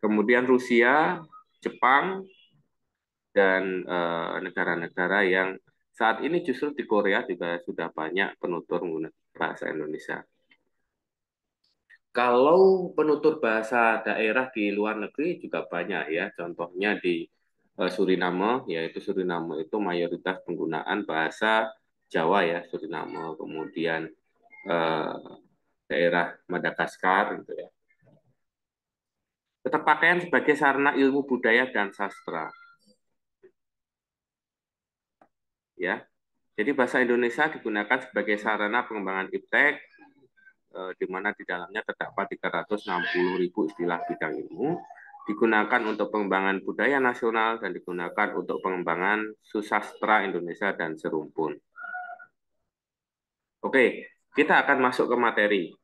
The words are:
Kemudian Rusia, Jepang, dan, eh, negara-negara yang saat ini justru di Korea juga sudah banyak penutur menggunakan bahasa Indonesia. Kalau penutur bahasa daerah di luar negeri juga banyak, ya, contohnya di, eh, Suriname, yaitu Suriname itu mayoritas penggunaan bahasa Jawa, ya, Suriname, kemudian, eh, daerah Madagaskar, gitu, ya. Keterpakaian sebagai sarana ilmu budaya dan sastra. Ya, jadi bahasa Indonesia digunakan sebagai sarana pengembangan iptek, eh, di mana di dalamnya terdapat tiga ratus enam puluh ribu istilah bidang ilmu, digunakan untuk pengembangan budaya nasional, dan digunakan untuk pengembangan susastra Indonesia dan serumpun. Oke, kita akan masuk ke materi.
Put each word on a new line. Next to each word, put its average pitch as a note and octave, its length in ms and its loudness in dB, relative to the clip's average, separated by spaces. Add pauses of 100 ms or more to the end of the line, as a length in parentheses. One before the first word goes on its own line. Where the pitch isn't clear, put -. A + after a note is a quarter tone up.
Kemudian G#2+ 440 4
Rusia, C3 760 4 (400)
Jepang, F3 640 2 (1040)
dan, F#2+ 560 2
eh, E2+ 560 -2
negara-negara F2+ 840 0
yang F#2 320 0 (320)
saat A2+ 320 0
ini E3+ 200 0
justru D3 320 -4
di D3+ 120 -8
Korea G2+ 400 2
juga F2 360 -4
sudah E2 280 -8
banyak E2+ 520 -6
penutur F2 400 -4
menggunakan D#2+ 400 -8 (120)
bahasa E2 360 -6
Indonesia. D#2 520 -8 (1900)
Kalau E3+ 800 6
penutur D3+ 480 4
bahasa A2 560 2
daerah A2 480 0
di G#2 240 -2
luar G#2+ 240 -2
negeri C#3 400 -4
juga - 320 -8
banyak, F2 480 -4
ya, F#2+ 160 -4
contohnya F2 640 -4
di, F2 320 -2 (480)
eh, A2 160 0
Suriname, F#2 800 0
yaitu E2 320 -6
Suriname E2+ 640 -4
itu - 80 -4
mayoritas F2 720 -2
penggunaan E2 560 -4
bahasa A2 640 0 (400)
Jawa, F2+ 400 2
ya, E2+ 120 -2 (120)
Suriname, E2 640 -8
kemudian, D#2+ 720 -6 (560)
eh, E2 500 0 (680)
daerah E2+ 480 2 (160)
Madagaskar, F2+ 960 0
gitu, - 80 -14
ya. - 160 -2 (1900)
Keterpakaian E3 640 4
sebagai C#3+ 320 4
sarana C#3+ 400 4
ilmu C#3 320 4
budaya B2 400 2
dan G2+ 240 -2
sastra. E2+ 560 -8 (3250)
Ya, F2+ 320 -4 (480)
jadi G#2+ 160 0
bahasa B2+ 320 2
Indonesia A#2+ 480 2
digunakan A2 480 -2
sebagai G#2 400 -2
sarana G#2+ 480 -2
pengembangan F#2+ 400 -6
iptek, C3 560 0 (920)
eh, F#2 220 -10
di F#2+ 100 -4
mana F#2+ 240 -4
di G2 140 -12
dalamnya F2+ 400 -6
terdapat - 460 -6
tiga - 160 -6 (120)
ratus G#2 240 -6
enam F#2 160 -2 (120)
puluh F2+ 280 0
ribu F2 300 -2
istilah F2 380 -4
bidang D#2+ 260 -6
ilmu, G2 420 -6 (540)
digunakan A2 580 2
untuk G2+ 240 -2
pengembangan G2 520 0
budaya G#2+ 340 0
nasional, A2+ 640 0
dan G2 140 -4
digunakan F2 580 -4
untuk F2 300 -4
pengembangan F#2 600 0 (160)
susastra G#2 840 0
Indonesia F2 480 -4
dan D#2+ 240 -6
serumpun. D2+ 560 -4 (2000)
Oke, G#2 560 2 (200)
kita D#3 280 6
akan C3 200 4
masuk B2 240 2
ke A#2+ 80 0
materi. G#2 480 2 (200)